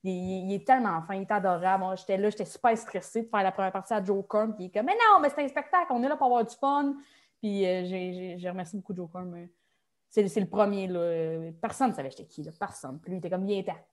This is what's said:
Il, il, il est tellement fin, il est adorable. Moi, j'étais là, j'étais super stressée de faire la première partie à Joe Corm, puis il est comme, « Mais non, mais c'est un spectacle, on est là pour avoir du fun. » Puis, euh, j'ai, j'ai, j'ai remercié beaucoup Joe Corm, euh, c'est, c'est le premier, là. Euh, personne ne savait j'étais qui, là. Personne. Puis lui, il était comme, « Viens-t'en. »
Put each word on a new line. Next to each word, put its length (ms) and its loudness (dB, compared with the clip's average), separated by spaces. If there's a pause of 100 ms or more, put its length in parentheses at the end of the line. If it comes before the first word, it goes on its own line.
Il, 60 -4
il, 400 -4
il 40 0
est 120 -4
tellement 380 4
fin, 100 -6
il 80 -4
est 100 -6
adorable. 520 2
Moi, 100 -2
j'étais 240 -2
là, 100 2
j'étais 160 -4
super 320 2
stressée 460 -6
de 80 -8
faire 120 2
la 80 4
première 220 -2
partie 220 -4
à 100 0
Joe 240 0
Corm, 260 0
puis 100 -10
il 20 -10
est 40 -12
comme, « 160 0
Mais 60 2
non, 280 8
mais 100 2
c'est 120 -4
un 60 -2
spectacle, 400 2
on 140 0
est 60 0
là 80 0
pour 100 2
avoir 180 4
du 100 -10
fun. » 420 0 (440)
Puis, 240 0
euh, 220 0
j'ai, 260 -4
j'ai, 260 -10
j'ai 120 -6
remercié 280 -8
beaucoup 160 -8
Joe 160 -8
Corm, 240 -10
euh, 120 -16 (640)
c'est, 180 4
c'est 120 0
le 100 0
premier, 360 2
là. 140 -2
Euh, 500 -2 (120)
personne 300 0
ne 20 -4
savait 160 -8
j'étais 160 -18
qui, 160 -14
là. 80 -10 (100)
Personne. 400 -10
Puis 100 -14
lui, 60 -6
il 40 -8
était 100 -6
comme, « 160 -2
Viens-t'en. » 300 -2 (160)